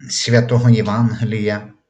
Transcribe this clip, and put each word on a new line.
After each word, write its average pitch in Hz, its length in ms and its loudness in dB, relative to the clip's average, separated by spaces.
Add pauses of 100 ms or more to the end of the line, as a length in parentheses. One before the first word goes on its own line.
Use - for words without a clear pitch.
(100)
Святого 120 600 0
Євангелія 107 960 0 (220)